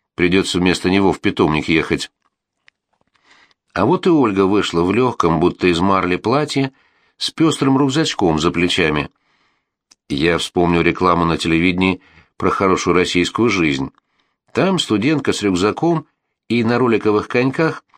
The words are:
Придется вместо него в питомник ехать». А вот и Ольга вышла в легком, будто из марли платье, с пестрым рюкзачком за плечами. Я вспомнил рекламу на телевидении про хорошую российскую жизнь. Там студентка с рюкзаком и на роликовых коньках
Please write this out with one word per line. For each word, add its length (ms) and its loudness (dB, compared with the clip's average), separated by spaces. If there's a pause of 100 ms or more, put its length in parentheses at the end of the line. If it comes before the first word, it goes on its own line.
(140)
Придется 440 0
вместо 320 0
него 220 2
в 80 -10
питомник 480 0
ехать». 420 -2 (1600)
А 100 0
вот 220 0
и 40 4
Ольга 360 2
вышла 360 0
в 100 0
легком, 460 0
будто 280 0
из 140 2
марли 360 0
платье, 560 -2 (460)
с 120 -6
пестрым 480 2
рюкзачком 600 0
за 120 0
плечами. 600 0 (1000)
Я 300 0
вспомнил 420 0
рекламу 460 2
на 100 0
телевидении 640 0 (380)
про 120 -2
хорошую 440 0
российскую 560 0
жизнь. 400 -2 (640)
Там 260 0
студентка 560 0
с 80 -8
рюкзаком 640 0 (420)
и 160 0
на 140 0
роликовых 500 0
коньках 560 -2 (140)